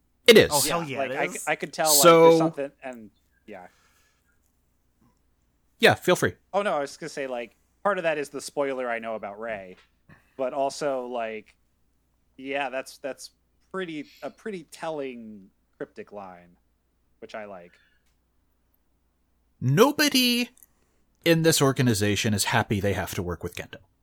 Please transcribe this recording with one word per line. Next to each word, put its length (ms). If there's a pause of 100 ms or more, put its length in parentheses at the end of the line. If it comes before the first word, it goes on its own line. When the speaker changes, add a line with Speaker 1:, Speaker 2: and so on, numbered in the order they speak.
(260)
Speaker 1:
It 120
is. 160
Speaker 2:
Oh, 80
hell 220
yeah, 160
Speaker 3:
Like, 120
Speaker 2:
it 60
Speaker 3:
I 80
Speaker 2:
is. 80
Speaker 3:
c-, 140
I 100
could 160
tell, 160
like, 120
Speaker 1:
So 220
Speaker 3:
there's 140
something, 340 (100)
and, 300 (340)
yeah. 220 (2000)
Speaker 1:
Yeah, 160
feel 200
free. 180 (200)
Speaker 3:
Oh, 80
no, 140
I 40
was 180
gonna 120
say, 180
like, 280 (280)
part 140
of 60
that 140
is 120
the 120
spoiler 480
I 100
know 160
about 240
Rey. 360 (640)
But 160
also, 540
like, 480 (840)
yeah, 320
that's, 280
that's 340 (400)
pretty, 340 (160)
a 80
pretty 420
telling 800 (280)
cryptic 340
line, 460 (640)
which 160
I 100
like. 260 (1900)
Speaker 1:
Nobody 880 (760)
in 200
this 180
organization 720
is 120
happy 340
they 140
have 220
to 80
work 200
with 120
Gendo. 220 (260)